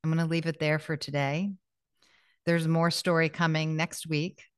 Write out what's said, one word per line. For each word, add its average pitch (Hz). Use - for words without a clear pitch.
I'm 160
gonna 165
leave 165
it 160
there 151
for 156
today. 143
There's 170
more 165
story 165
coming 160
next -
week 156